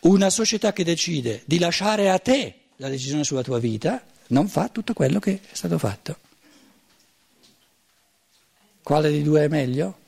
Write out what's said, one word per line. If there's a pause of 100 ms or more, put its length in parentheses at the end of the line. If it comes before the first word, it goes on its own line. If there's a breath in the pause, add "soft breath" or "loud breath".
Una
società
che
decide
di
lasciare
a
te (160)
la
decisione
sulla
tua
vita, (220)
non
fa
tutto
quello
che
è
stato
fatto. (2750 soft breath)
Quale
dei
due
è
meglio? (100)